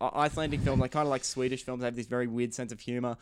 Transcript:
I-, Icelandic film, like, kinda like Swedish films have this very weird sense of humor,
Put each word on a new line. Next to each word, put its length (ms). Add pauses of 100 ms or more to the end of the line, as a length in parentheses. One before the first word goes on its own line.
I-, 240
Icelandic 360
film, 200
like, 120
kinda 160
like 160
Swedish 400
films 200
have 120
this 100
very 200
weird 280
sense 180
of 80
humor, 420